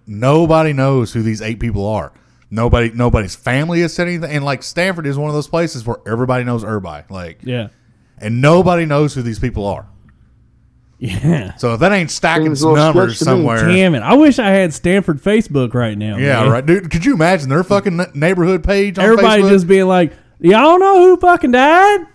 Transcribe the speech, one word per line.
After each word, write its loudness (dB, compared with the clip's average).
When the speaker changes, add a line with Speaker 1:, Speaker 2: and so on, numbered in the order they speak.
Speaker 1:
nobody 0
knows 0
who -4
these -4
eight -8
people -6
are. -6
Nobody, 0
nobody's -2
family -4
has -2
said -4
anything. -8
And, -4
like, -6
Stanford -6
is -4
one -6
of -6
those -6
places -6
where -6
everybody -2
knows -4
everybody. -10
Like, -14
Speaker 2:
Yeah. -8
Speaker 1:
and -4
nobody 2
knows -2
who -8
these -8
people -6
are. -8
Speaker 2:
Yeah. -4
Speaker 1:
So -4
if -4
that 2
ain't -2
stacking -2
Speaker 3:
Seems -2
a -4
Speaker 1:
some 2
Speaker 3:
little 4
Speaker 1:
numbers 0
Speaker 3:
sketch -4
to 2
me. 0
Speaker 1:
somewhere. 0
Speaker 2:
Damn 2
it. -4
I 0
wish 4
I -2
had 0
Stanford -2
Facebook -2
right -4
now, -6
Speaker 1:
Yeah, 0
Speaker 2:
man. 2
Speaker 1:
right. -2
Dude, 0
could -2
you 2
imagine 0
their 0
fucking -2
n-, -8
neighborhood 0
page -2
on 2
Speaker 2:
Everybody 4
Speaker 1:
Facebook? 4
Speaker 2:
just 4
being 4
like, 2
"Y'all 6
know 4
who 6
fucking 2
died?" 4